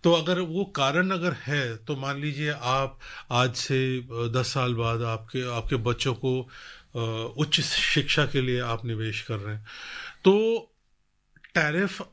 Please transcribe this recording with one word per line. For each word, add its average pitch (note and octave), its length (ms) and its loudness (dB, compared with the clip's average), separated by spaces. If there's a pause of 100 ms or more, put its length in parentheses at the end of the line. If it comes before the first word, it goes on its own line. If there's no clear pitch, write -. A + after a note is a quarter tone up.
तो E3+ 80 8
अगर E3+ 280 4
वो F3 240 -2
कारण E3+ 460 2
अगर F3 220 0
है, C3 440 -2
तो C#3+ 200 -6
मान C#3 240 -4
लीजिए D3 300 -2
आप C3+ 480 0 (320)
आज B2 240 2
से, C3 440 0
अ, B2 140 -8
दस A#2 340 0
साल B2 280 0
बाद A#2 280 0
आपके, A#2 540 -4
आपके A#2 200 0
बच्चों A#2+ 380 0
को, B2+ 280 0 (540)
अ, A2+ 420 -4
उच्च D3+ 220 2
शिक्षा - 640 2
के C#3 140 2
लिए B2+ 200 2
आप A#2 240 -2
निवेश A2 380 -4
कर A2+ 140 -6
रहे G#2 180 -6
हैं, G#2+ 80 -8 (600)
तो G#3+ 360 6 (960)
टैरिफ E3+ 480 0 (100)